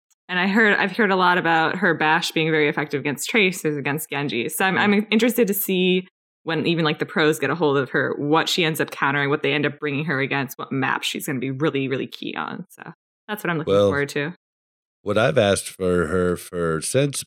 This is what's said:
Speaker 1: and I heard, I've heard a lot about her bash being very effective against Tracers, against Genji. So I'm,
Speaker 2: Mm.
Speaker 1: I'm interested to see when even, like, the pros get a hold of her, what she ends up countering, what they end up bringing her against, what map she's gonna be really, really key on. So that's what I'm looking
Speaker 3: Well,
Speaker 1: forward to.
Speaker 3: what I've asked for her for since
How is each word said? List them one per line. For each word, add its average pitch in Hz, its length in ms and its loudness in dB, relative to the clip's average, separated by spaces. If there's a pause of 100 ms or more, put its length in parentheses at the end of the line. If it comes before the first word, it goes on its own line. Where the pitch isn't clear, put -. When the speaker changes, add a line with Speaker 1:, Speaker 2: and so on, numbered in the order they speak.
(280)
Speaker 1:
and 180 100 -2
I 180 80 2
heard, 202 300 4
I've 190 200 0
heard 214 140 4
a 190 60 4
lot 180 220 4
about 165 400 2
her 185 160 2
bash 156 380 2
being 160 180 0
very 151 180 4
effective 147 320 -2
against 139 300 -4
Tracers, 185 460 0
against 143 340 -6
Genji. 139 400 -4
So 196 160 -2
I'm, 185 100 0
Speaker 2:
Mm. - 40 0
Speaker 1:
I'm 208 300 2
interested 226 380 2
to 202 60 -2
see 185 520 0 (360)
when 156 240 -4
even, 165 200 2
like, 147 120 0
the 147 80 -4
pros 156 320 2
get 135 120 0
a 151 40 0
hold 147 220 2
of 135 140 0
her, 131 260 0
what 147 320 2
she 175 160 0
ends 156 160 -2
up 143 100 -2
countering, 143 380 0
what 147 140 0
they 139 100 0
end 151 140 0
up 143 120 -4
bringing 147 280 -4
her 139 140 -2
against, 135 380 -4
what - 140 -10
map 135 320 -2
she's - 220 -6
gonna 139 120 -4
be 131 120 -4
really, 135 380 -2
really 123 180 -4
key - 280 -12
on. - 360 -8
So - 220 -18 (360)
that's 208 160 -10
what 175 60 -2
I'm 165 80 -2
looking 143 140 -2
Speaker 3:
Well, 101 180 4
Speaker 1:
forward 143 200 0
to. 147 220 -4 (680)
Speaker 3:
what 101 160 0
I've 135 180 2
asked 101 320 2
for 90 380 0
her 90 320 0
for 82 420 -4
since 139 460 -2